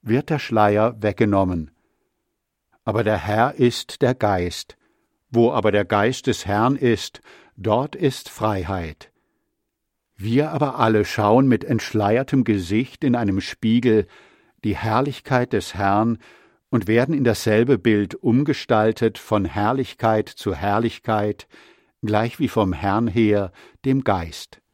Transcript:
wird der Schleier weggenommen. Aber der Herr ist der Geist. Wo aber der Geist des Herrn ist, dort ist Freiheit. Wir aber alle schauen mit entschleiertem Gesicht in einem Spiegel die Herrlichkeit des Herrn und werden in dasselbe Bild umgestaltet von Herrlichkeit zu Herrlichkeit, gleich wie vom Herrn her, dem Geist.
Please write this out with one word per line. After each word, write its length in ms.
wird 280
der 100
Schleier 600
weggenommen. 680
Aber 200
der 140
Herr 380
ist 460
der 140
Geist. 640
Wo 220
aber 200
der 120
Geist 440
des 180
Herrn 320
ist, 440
dort 380
ist 340
Freiheit. 840
Wir 360
aber 280
alle 260
schauen 420
mit 160
entschleiertem 800
Gesicht 600
in 120
einem 260
Spiegel 680
die 120
Herrlichkeit 760
des 220
Herrn 420
und 180
werden 260
in 100
dasselbe 540
Bild 380
umgestaltet 1000
von 280
Herrlichkeit 840
zu 260
Herrlichkeit, 920
gleich 380
wie 80
vom 260
Herrn 340
her, 440
dem 180
Geist. 580